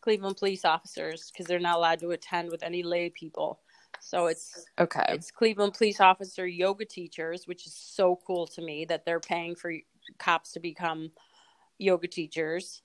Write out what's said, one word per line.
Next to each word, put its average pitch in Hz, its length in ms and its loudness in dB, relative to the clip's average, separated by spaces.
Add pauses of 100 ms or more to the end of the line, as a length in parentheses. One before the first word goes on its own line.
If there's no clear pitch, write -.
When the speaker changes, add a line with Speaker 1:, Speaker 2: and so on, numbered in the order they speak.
Speaker 1:
Cleveland 196 380 0
police 196 260 0
officers 165 720 -2
'cause 185 100 -10
they're 175 120 2
not 175 180 2
allowed 165 240 4
to 170 120 -4
attend 170 380 -4
with 170 120 -8
any 175 200 -4
lay 175 280 0
people. 160 500 -8 (400)
So 175 280 0
it's - 360 -6 (140)
Speaker 2:
Okay. - 320 2
Speaker 1:
it's - 200 -6
Cleveland 208 440 2
police 208 260 2
officer 190 460 4
yoga 190 400 0
teachers, 165 600 -8
which 180 200 -12
is - 80 -18
so - 420 4 (100)
cool 175 220 0
to - 140 -12
me 160 240 -6
that 160 180 -2
they're 170 160 0
paying 170 360 -2
for 170 180 -6 (440)
cops - 340 0
to 175 80 -10
become 160 500 -6 (680)
yoga 180 320 2
teachers. 160 760 -6